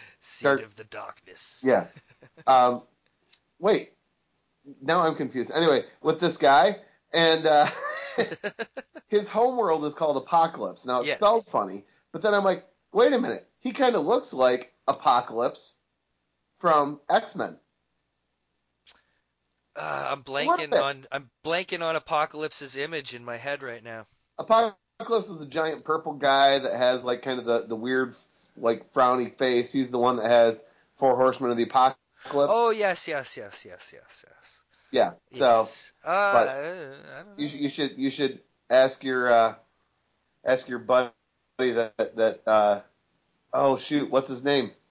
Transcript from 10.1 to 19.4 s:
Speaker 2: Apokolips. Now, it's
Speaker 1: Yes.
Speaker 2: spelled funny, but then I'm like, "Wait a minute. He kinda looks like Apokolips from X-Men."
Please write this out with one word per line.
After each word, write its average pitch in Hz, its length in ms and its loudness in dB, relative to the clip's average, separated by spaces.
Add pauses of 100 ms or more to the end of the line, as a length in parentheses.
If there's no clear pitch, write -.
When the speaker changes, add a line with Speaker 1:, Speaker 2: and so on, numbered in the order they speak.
Speaker 2:
Apokolips. 160 640 0
Now, 127 140 0
it's 135 80 -4
Speaker 1:
Yes. 139 80 -2
Speaker 2:
spelled 214 300 2
funny, 98 360 -4 (280)
but 165 120 -6
then 208 100 2
I'm 202 100 2
like, 185 220 0 (260)
"Wait 247 220 4
a 254 60 2
minute. - 280 -6 (120)
He 247 140 -8
kinda 247 260 0
looks 196 340 -2
like 127 400 0 (140)
Apokolips 123 880 -2 (840)
from 147 420 2 (100)
X-Men." 196 500 -2 (2250)